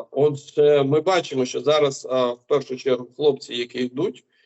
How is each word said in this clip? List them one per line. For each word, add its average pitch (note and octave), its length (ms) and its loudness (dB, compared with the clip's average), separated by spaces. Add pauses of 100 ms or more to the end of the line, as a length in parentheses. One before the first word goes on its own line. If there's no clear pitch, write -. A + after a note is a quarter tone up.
(120)
отже, D3 720 2
ми D3 180 2
бачимо, D#3 440 0
що B2+ 160 -6
зараз, D3 480 0
а, B2+ 220 0
в - 160 -14
першу C3 280 -2
чергу B2+ 400 -2
хлопці, D3 380 0
які B2 260 -6
йдуть, C#3+ 460 -6 (200)